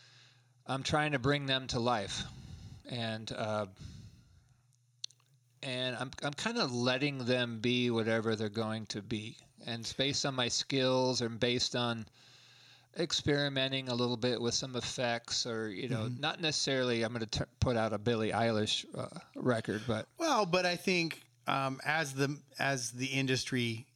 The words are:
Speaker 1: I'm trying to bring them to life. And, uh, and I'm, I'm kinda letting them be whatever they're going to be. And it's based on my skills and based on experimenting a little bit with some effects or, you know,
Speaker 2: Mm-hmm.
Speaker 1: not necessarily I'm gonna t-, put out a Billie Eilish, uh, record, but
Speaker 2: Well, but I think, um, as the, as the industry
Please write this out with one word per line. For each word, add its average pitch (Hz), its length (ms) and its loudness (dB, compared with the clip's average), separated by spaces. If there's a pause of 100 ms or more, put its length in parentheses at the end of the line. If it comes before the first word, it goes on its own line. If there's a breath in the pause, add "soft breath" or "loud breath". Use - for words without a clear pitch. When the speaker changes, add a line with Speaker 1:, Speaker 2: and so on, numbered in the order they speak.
(680 loud breath)
Speaker 1:
I'm 135 160 -4
trying 151 300 2
to 139 60 2
bring 139 280 2
them 131 220 0
to 123 120 -2
life. 113 420 0 (640 loud breath)
And, 113 440 -6
uh, 107 340 -2 (2000 loud breath)
and 127 340 -4
I'm, 127 140 -6 (120)
I'm 147 120 0
kinda 233 320 0
letting 127 600 2
them 120 340 2
be 123 300 4
whatever 113 460 2
they're 110 120 -2
going 110 380 -2
to 107 160 -6
be. 107 340 -6 (300)
And 117 140 -6
it's 110 120 -8
based 135 320 0
on 143 100 -2
my 123 140 2
skills 131 720 2
and 117 200 0
based 123 360 2
on 117 300 -2 (920 loud breath)
experimenting 139 880 0
a 123 60 -2
little 120 220 2
bit 113 240 0
with 117 140 0
some 131 220 -4
effects 120 720 -2
or, 113 220 -2
you 107 200 -6
know, 117 160 0
Speaker 2:
Mm-hmm. 123 160 -4
Speaker 1:
not 160 200 -4
necessarily 131 600 2
I'm 113 100 0
gonna 113 140 -4
t-, - 140 -2 (200)
put 123 160 4
out 110 160 2
a 104 60 0
Billie 110 320 2
Eilish, 107 560 2 (100)
uh, - 120 -6 (260)
record, 110 520 0
but 110 200 0 (100)
Speaker 2:
Well, 269 300 4
but 180 180 4
I 175 120 2
think, 170 440 0 (280)
um, 135 360 0
as 147 300 0
the, 139 240 2 (200)
as 127 340 0
the 123 140 -2
industry 127 880 0